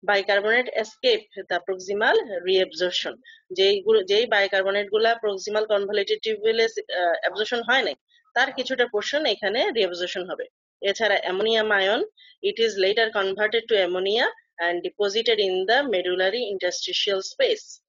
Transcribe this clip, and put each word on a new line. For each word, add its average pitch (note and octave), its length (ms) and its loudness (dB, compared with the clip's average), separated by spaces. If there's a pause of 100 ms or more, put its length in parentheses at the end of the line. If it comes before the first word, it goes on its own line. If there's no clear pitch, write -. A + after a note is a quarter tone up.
(100)
Bicarbonate G3+ 600 2 (120)
escape A3 420 -2 (240)
the F3+ 160 -2
proximal G3+ 500 0 (320)
reabsorption। F3+ 680 0 (440)
যেইগুলো, G3+ 420 4 (120)
যেই G#3+ 140 4 (100)
বাইকার্বনেট G3 580 2
গুলা A3 180 4 (120)
প্রক্সিমাল G#3+ 480 -2
কনভলিউটেড G3+ 540 0
টিউবুলে, A3 420 2
আহ, F3+ 560 -2
অ্যাবজর্পশন G#3+ 460 -2
হয় B3+ 180 4
নাই, C#3+ 80 -6 (400)
তার C4 220 2
কিছুটা B3 360 0
পোরশন G#3+ 280 -2 (120)
এখানে G3+ 260 -2 (180)
রিঅ্যাবজর্পশন F3+ 520 -2
হবে। - 160 -10 (440)
এছাড়া G3+ 360 2
অ্যামোনিয়াম A3 440 0 (100)
আয়ন, G3+ 220 2 (480)
it G3+ 160 -8
is A3 60 0 (140)
later A3 220 2 (120)
converted G#3 500 0
to A3+ 60 4 (100)
ammonia F#3+ 420 0 (380)
and F3 100 0 (120)
deposited G#3+ 500 0 (100)
in F#3 60 0 (160)
the A#3 80 4 (160)
medullary F#3 500 0 (100)
interstitial F#3+ 680 -2 (120)
space। - 340 0 (220)